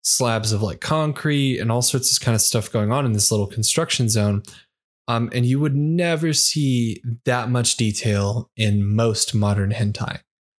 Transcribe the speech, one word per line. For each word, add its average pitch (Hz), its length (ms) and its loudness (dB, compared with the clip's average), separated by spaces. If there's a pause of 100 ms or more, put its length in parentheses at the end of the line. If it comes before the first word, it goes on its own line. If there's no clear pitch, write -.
slabs 113 480 0
of, 104 100 0
like, 107 200 -4
concrete 147 760 0
and 113 120 0
all 120 100 2
sorts - 340 2
of - 80 -2
kind 117 120 2
of 104 60 2
stuff - 300 0
going 107 200 0
on 135 140 0
in 117 80 0
this 104 180 2
little 104 160 0
construction 120 600 -2
zone. 104 340 0 (640)
Um, 117 260 -2
and 120 120 0
you 131 140 2
would 147 160 0
never 160 580 0
see 127 680 0 (240)
that 123 240 0
much 123 280 0
detail 107 800 0
in 104 300 2 (100)
most 113 380 0
modern 101 380 0
hentai. - 480 -4 (400)